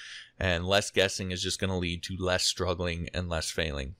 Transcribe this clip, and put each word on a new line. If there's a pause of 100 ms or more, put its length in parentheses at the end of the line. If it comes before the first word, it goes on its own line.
(380)
And
less
guessing
is
just
gonna
lead
to
less
struggling
and
less
failing.